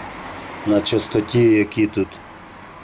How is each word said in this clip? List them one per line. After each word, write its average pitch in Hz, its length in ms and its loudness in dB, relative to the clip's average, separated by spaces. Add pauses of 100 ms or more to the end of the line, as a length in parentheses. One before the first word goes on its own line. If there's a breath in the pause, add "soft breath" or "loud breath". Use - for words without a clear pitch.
(680)
На 104 140 4
частоті, 110 640 0
які 107 440 4
тут, 98 220 -2 (760)